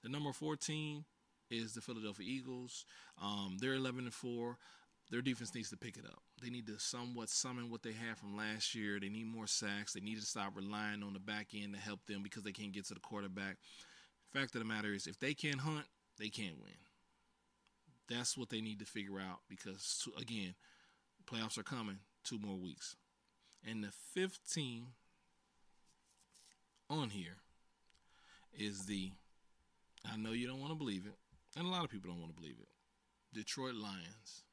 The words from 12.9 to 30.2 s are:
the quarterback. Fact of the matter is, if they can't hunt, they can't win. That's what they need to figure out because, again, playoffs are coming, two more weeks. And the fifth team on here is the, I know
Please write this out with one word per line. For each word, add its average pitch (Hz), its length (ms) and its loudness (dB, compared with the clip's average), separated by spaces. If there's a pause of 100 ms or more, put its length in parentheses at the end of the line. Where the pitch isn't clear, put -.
the 85 60 -10
quarterback. 98 580 -2 (720)
Fact 135 240 2
of 120 60 4
the 110 40 2
matter 107 300 4
is, 95 120 0
if 90 120 -6
they 139 160 4
can't 143 260 2
hunt, 151 260 2 (300)
they 110 140 -2
can't 92 280 -2
win. 50 200 -14 (1300)
That's 120 280 2
what 123 120 0
they 110 140 2
need 107 160 0
to 104 80 -4
figure 98 340 -2
out 92 280 -4
because, - 680 -2
again, 110 380 0 (720)
playoffs 113 320 2
are 107 40 -2
coming, 107 380 0 (240)
two 117 140 0
more 101 180 0
weeks. 90 400 -4 (680)
And 110 220 0
the 101 80 -4
fifth - 580 0
team 123 440 0 (1900)
on 143 220 4
here 92 320 -4 (1120)
is 98 320 0
the, 95 260 2 (1000)
I 113 60 -2
know 110 160 2